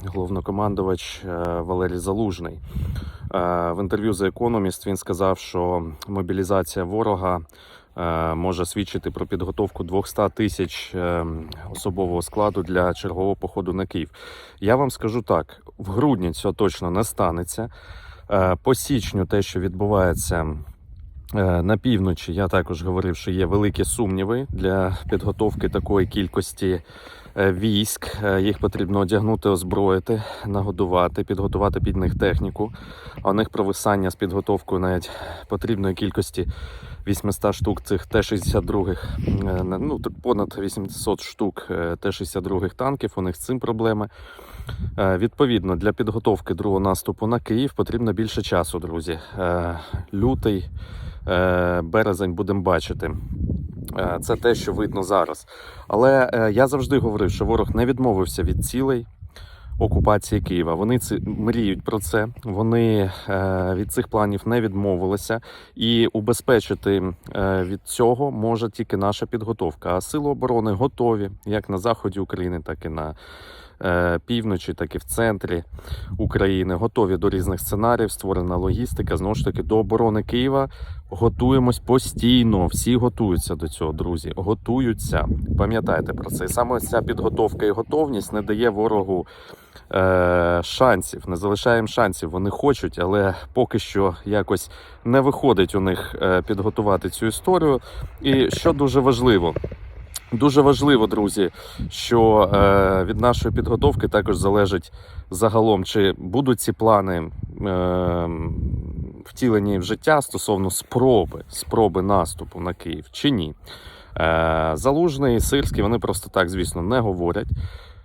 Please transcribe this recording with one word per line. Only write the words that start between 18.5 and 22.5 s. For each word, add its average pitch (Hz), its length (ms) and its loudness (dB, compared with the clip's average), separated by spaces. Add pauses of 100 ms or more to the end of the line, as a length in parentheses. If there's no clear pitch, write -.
по 131 120 4
січню 101 500 -2
те, 101 160 0
що - 180 -4
відбувається, 90 960 0 (800)
е, 92 260 2
на 98 160 2
півночі, 95 560 0
я 95 140 0
також 87 360 -2